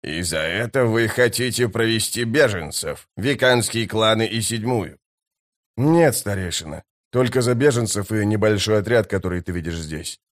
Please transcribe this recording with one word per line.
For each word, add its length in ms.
«И 200
за 160
это 460
вы 220
хотите 600
провести 560
беженцев, 840
веканские 720
кланы 400
и 140
седьмую?» 560
«Нет, 380
старейшина, 680
только 300
за 120
беженцев 580
и 140
небольшой 540
отряд, 280
который 340
ты 100
видишь 280
здесь». 400